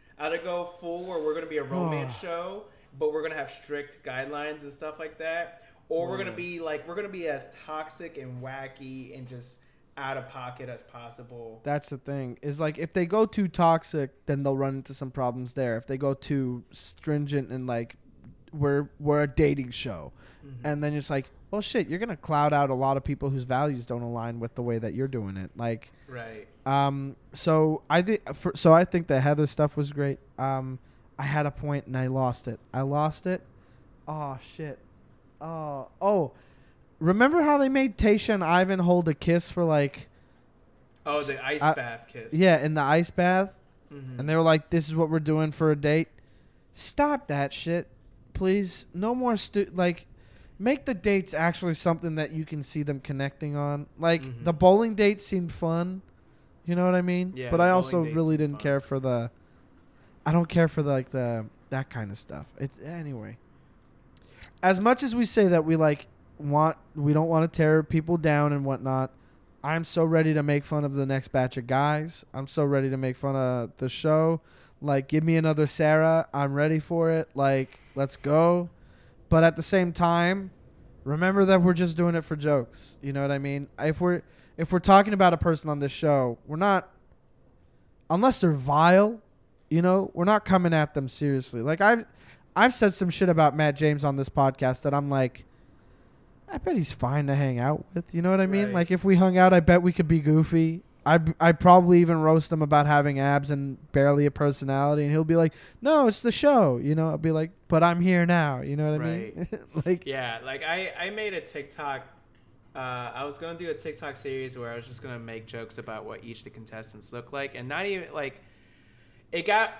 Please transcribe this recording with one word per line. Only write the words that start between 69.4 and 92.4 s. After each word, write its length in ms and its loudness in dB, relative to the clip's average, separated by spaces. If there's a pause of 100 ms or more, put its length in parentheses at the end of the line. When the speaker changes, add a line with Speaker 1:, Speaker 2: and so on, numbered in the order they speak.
Speaker 2:
I'm 200 -4
so 220 0
ready 300 2
to 80 0
make 200 0
fun 220 -2
of 100 -4
the 100 0
next 240 -4
batch 280 -2
of 100 -8
guys. 640 -2
I'm 140 -10
so 160 -2
ready 260 0
to 80 -2
make 200 -4
fun 180 -4
of 420 -2
the 120 -4
show. 500 0 (420)
Like, 280 -2
give 140 2
me 120 4
another 320 2
Sarah. 640 2
I'm 200 -2
ready 260 0
for 320 0
it. 240 -2
Like, 440 0 (160)
let's 200 -4
go. 540 2 (580)
But 160 6
at 140 4
the 60 -8
same 280 2
time, 600 0 (520)
remember 420 2
that 160 6
we're 120 6
just 240 0
doing 180 2
it 80 -2
for 140 -6
jokes. 640 -2
You 100 -8
know 100 -4
what 100 -2
I 80 -2
mean? 280 -6 (100)
If 220 -2
we're, 220 0 (340)
if 160 -4
we're 80 2
talking 340 8
about 200 6
a 40 0
person 320 -2
on 100 -4
this 120 -2
show, 460 0 (100)
we're 80 -10
not, 340 0 (1200)
unless 300 2
they're 140 2
vile, 680 4 (480)
you 120 2
know, 320 2
we're 120 -2
not 200 4
coming 280 2
at 200 0
them 160 -4
seriously. 520 -4
Like, 200 -2
I've, 240 4 (500)